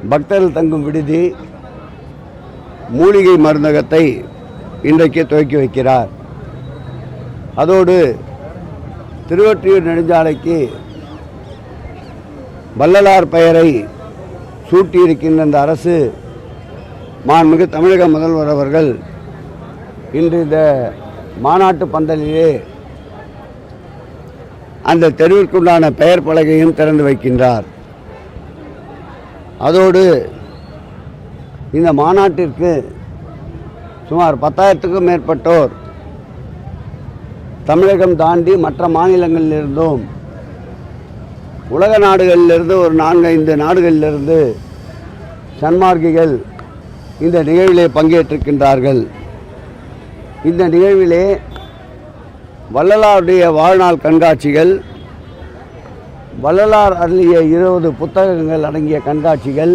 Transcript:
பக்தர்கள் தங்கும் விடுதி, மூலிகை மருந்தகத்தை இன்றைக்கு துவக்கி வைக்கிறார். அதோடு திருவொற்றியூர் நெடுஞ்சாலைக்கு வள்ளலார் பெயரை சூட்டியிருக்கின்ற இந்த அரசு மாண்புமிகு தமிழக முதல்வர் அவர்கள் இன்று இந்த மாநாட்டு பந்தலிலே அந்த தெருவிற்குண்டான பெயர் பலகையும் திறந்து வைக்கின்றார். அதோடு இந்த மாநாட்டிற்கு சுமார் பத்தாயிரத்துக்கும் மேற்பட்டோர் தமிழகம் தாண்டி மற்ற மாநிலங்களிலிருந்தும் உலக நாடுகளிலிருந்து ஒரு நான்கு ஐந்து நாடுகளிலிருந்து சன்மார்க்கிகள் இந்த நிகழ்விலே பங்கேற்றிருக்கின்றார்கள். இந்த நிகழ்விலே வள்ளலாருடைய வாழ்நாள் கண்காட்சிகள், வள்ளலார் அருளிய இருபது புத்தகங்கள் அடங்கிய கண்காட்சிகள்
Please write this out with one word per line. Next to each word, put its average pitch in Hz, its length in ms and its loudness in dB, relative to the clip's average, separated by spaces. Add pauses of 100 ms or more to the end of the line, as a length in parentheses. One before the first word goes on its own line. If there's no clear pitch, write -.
பக்தர்கள் 156 480 0
தங்கும் 160 300 -2
விடுதி, 156 360 -2 (1800)
மூலிகை 185 460 6
மருந்தகத்தை 151 580 2 (800)
இன்றைக்கு 160 420 2
துவக்கி 151 360 0
வைக்கிறார். 127 480 0 (1500)
அதோடு 180 420 2 (1300)
திருவொற்றியூர் 190 600 2
நெடுஞ்சாலைக்கு 165 720 0 (2250)
வள்ளலார் 190 540 4
பெயரை 165 340 6 (1040)
சூட்டியிருக்கின்ற 160 800 2
இந்த 143 80 2
அரசு 160 380 0 (1300)
மாண்புமிகு 160 420 4
தமிழக 180 380 2
முதல்வர் 156 440 0
அவர்கள் 143 380 0 (1300)
இன்று 165 260 0
இந்த 156 160 -2 (840)
மாநாட்டு 185 480 2
பந்தலிலே 156 580 0 (2500)
அந்த 165 180 4 (100)
தெருவிற்குண்டான 170 680 4 (100)
பெயர் 170 280 4
பலகையும் 160 520 2
திறந்து 151 280 2
வைக்கின்றார். 123 580 0 (2000)
அதோடு 185 360 4 (1700)
இந்த 165 140 2 (100)
மாநாட்டிற்கு 175 680 0 (1400)
சுமார் 156 360 0
பத்தாயிரத்துக்கும் 180 640 0
மேற்பட்டோர் 160 640 0 (2000)
தமிழகம் 180 520 4
தாண்டி 170 320 2 (100)
மற்ற 156 220 -4 (100)
மாநிலங்களிலிருந்தும் 160 1080 0 (1700)
உலக 196 140 2 (140)
நாடுகளிலிருந்து 175 800 4
ஒரு 160 200 2
நான்கு 170 300 4
ஐந்து 156 220 2 (100)
நாடுகளிலிருந்து 160 760 2 (1200)
சன்மார்க்கிகள் 165 760 2 (880)
இந்த 170 120 2 (100)
நிகழ்விலே 175 380 4 (100)
பங்கேற்றிருக்கின்றார்கள். 143 1040 2 (1500)
இந்த 175 140 0 (100)
நிகழ்விலே 180 500 4 (1500)
வள்ளலாருடைய 185 680 4 (160)
வாழ்நாள் 175 460 4
கண்காட்சிகள், 160 680 4 (1700)
வள்ளலார் 202 580 4
அருளிய 175 400 4 (140)
இருபது 180 340 2 (100)
புத்தகங்கள் 165 680 0
அடங்கிய 151 400 -2
கண்காட்சிகள் 151 680 0